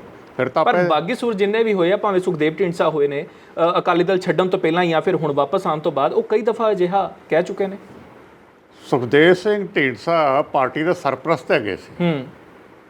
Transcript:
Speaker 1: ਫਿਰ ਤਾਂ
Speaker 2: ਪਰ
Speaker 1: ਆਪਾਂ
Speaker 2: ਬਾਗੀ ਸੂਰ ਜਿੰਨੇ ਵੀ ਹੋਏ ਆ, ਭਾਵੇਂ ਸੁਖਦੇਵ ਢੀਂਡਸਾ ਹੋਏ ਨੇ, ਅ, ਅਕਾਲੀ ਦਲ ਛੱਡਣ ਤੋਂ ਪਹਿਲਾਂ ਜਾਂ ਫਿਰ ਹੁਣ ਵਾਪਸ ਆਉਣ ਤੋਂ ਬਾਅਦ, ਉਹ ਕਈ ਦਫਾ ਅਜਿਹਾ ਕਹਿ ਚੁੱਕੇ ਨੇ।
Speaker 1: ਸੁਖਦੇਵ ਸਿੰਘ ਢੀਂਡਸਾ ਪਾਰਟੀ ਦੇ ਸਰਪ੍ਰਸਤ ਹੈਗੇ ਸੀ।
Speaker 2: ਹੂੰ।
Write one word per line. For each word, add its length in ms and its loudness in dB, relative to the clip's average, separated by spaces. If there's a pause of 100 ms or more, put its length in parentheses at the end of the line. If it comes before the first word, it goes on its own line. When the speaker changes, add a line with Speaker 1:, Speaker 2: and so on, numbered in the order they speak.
(380)
Speaker 1:
ਫਿਰ 120 0
ਤਾਂ 160 2
Speaker 2:
ਪਰ 80 2
Speaker 1:
ਆਪਾਂ 100 2
Speaker 2:
ਬਾਗੀ 320 0
ਸੂਰ 180 -2
ਜਿੰਨੇ 300 0
ਵੀ 100 0
ਹੋਏ 180 2
ਆ, 60 2
ਭਾਵੇਂ 220 0
ਸੁਖਦੇਵ 340 0
ਢੀਂਡਸਾ 360 0
ਹੋਏ 180 2
ਨੇ, 180 -6 (500)
ਅ, 40 0
ਅਕਾਲੀ 240 2
ਦਲ 140 0
ਛੱਡਣ 300 0
ਤੋਂ 120 0
ਪਹਿਲਾਂ 260 2
ਜਾਂ 160 2
ਫਿਰ 140 0
ਹੁਣ 180 -2
ਵਾਪਸ 340 0
ਆਉਣ 120 -2
ਤੋਂ 120 -2
ਬਾਅਦ, 220 0
ਉਹ 100 2
ਕਈ 180 0
ਦਫਾ 300 0
ਅਜਿਹਾ 440 -2 (140)
ਕਹਿ 140 2
ਚੁੱਕੇ 240 -4
ਨੇ। 100 -10 (1120)
Speaker 1:
ਸੁਖਦੇਵ 440 4
ਸਿੰਘ 420 -2
ਢੀਂਡਸਾ 640 0
ਪਾਰਟੀ 420 -2
ਦੇ 100 0
ਸਰਪ੍ਰਸਤ 580 -2
ਹੈਗੇ 240 0
ਸੀ। 280 -10
Speaker 2:
ਹੂੰ। 240 -2 (640)